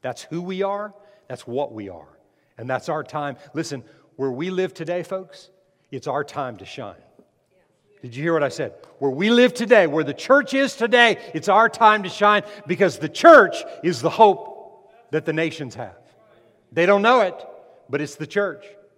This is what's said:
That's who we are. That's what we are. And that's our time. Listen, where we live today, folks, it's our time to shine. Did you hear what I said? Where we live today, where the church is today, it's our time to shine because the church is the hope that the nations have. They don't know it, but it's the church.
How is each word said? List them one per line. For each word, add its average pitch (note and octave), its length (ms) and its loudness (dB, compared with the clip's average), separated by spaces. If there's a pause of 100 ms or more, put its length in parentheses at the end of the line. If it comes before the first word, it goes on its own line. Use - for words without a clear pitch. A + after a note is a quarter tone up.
That's B2+ 240 -12
who E3+ 180 -10
we F#3 200 -8
are. G3+ 300 -6 (360)
That's B2 180 -16
what B2 240 -6
we G#2+ 180 -12
are. D#2+ 300 -20 (380)
And A#2 120 -14
that's C3 200 -6
our D#3 160 -6
time. C#3+ 320 -10 (180)
Listen, C#3+ 300 -10 (320)
where C3+ 160 -4
we D#3+ 180 -8
live F#3 240 -4
today, E3+ 300 -8
folks, - 460 -14 (420)
it's C3+ 160 -10
our C#3+ 160 -4
time C3 320 -10
to F#2+ 80 -20
shine. G2+ 360 -16 (1000)
Did A#2+ 120 -16
you C3+ 80 -10
hear E3 100 0
what D#3 120 0
I C3+ 40 -2
said? B2 260 -8 (240)
Where C#3 120 -2
we E3+ 200 -2
live A#3+ 240 4
today, A3 320 4
where D#3 180 -2
the C#3 100 -6
church C4+ 400 2
is C4+ 220 -2
today, A#3 420 4 (160)
it's D#3+ 140 -6
our G#3+ 200 4
time G#3+ 360 2
to F3+ 40 -6
shine G3+ 340 2 (240)
because F3+ 320 -2
the A3+ 100 -6
church D4 480 8 (260)
is D#3+ 180 -4
the D#3 100 -2
hope - 840 0 (180)
that D3+ 140 -6
the E3 80 -6
nations D#3 420 -6
have. G2+ 220 -16 (760)
They E3+ 160 0
don't G3+ 160 4
know A#3+ 200 4
it, F#3 120 -2 (540)
but C#3+ 120 -4
it's D3 140 -8
the D#3 120 -12
church. G3 380 -6 (340)